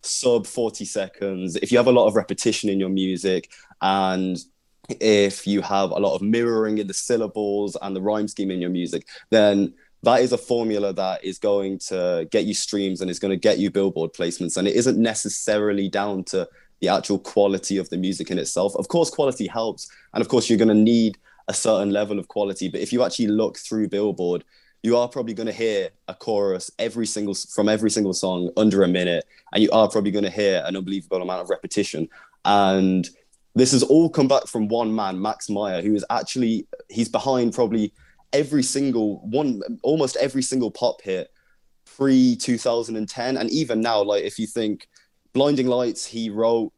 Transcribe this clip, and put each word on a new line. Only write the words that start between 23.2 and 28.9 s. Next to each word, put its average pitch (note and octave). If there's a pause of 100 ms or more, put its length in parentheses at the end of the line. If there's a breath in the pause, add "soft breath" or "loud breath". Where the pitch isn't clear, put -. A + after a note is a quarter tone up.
look G#2+
through G#2+
Billboard, F2+ (380 soft breath)
you A2+
are A#2+
probably A#2
gonna A2
hear G#2 (160)
a F#2
chorus G2+
every A2+
single G#2
s-, -
from G#2
every G#2+
single G2+
song F2+
under G#2
a F#2
minute, F2 (280 soft breath)